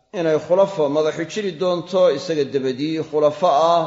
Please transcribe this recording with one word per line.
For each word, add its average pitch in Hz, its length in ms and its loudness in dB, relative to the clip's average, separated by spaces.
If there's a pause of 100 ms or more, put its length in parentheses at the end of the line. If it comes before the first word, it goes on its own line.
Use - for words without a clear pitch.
(140)
inay 160 240 0
khulafo 175 500 2
madaxi 156 380 -2
jiri 196 260 -6
doonto 175 500 -2 (100)
isaga 147 320 -2
dabadii, 131 580 -2
khulafo 151 460 0
ah 165 380 4